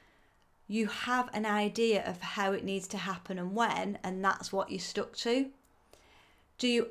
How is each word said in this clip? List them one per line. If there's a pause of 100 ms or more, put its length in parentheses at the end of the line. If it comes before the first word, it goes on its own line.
(680)
You
have
an
idea
of
how
it
needs
to
happen
and
when,
and
that's
what
you're
stuck
to. (1080)
Do
you